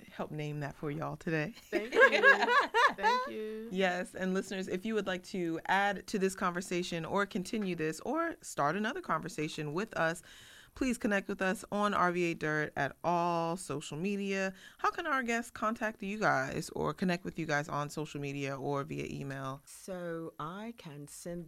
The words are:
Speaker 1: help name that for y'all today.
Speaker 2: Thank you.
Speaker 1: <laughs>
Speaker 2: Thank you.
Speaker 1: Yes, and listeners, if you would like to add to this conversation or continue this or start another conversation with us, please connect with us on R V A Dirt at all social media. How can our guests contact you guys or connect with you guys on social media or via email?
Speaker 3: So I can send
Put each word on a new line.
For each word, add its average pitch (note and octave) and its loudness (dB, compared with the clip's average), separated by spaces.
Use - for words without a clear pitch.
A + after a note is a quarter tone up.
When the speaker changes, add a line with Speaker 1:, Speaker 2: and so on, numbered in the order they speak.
Speaker 1:
help - -4
name D3+ -4
that C#3+ -6
for D3 -4
y'all D3 -4
today. D#3+ 0
Speaker 2:
Thank A#3 -2
you. - 6
Speaker 1:
<laughs> A#4+ 8
Speaker 2:
Thank B4+ 2
you. A3 -8
Speaker 1:
Yes, F#3 0
and F#3 0
listeners, F#3+ -2
if F3+ -2
you A3+ 0
would G3+ 0
like F#3 -2
to E3 -2
add G3 2
to G#3+ -2
this F#3+ 2
conversation F3 -2
or G3 2
continue F#3+ -2
this D#3 -2
or E4 -2
start D3+ 0
another A#3+ -2
conversation D#3 -4
with G#3 -4
us, E3 0
please B3+ 0
connect G3+ 2
with G3+ -4
us F#3+ 0
on G#3 2
R F3 4
V F3 2
A - -6
Dirt D3+ 0
at C#3+ -2
all E3+ 2
social D3 -6
media. G3 -2
How G4+ 2
can F4 -4
our C4+ 2
guests A#3 -2
contact A3 -2
you G3+ -4
guys C#3+ 2
or D3+ 0
connect F3 0
with F3 -6
you D#3+ -2
guys D3 0
on D3 -2
social D3 -6
media C#3 -4
or C#3 -2
via C#3+ -6
email? C3+ -8
Speaker 3:
So E3+ -8
I G3+ -8
can C#3+ -12
send F3 -10